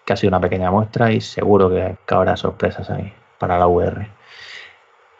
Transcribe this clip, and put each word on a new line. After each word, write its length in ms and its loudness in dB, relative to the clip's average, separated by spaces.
que 80 -2
ha 40 0
sido 120 0
una 120 2
pequeña 300 0
muestra 420 2
y 80 0
seguro 500 2
que, 260 -2
que 80 -2
habrá 220 2
sorpresas 540 -4
ahí 220 -8
para 200 0
la 80 4
V 200 2
R. 240 -8